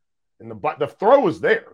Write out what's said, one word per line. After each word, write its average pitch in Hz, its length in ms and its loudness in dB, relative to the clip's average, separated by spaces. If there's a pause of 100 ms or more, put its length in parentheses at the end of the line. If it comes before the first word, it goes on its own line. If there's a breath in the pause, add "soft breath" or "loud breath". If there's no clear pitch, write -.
(400)
And 113 100 -18
the 110 60 -14
bu-, 147 240 -6
the 139 80 -4
throw 240 320 2
was 196 200 -2
there. - 340 -2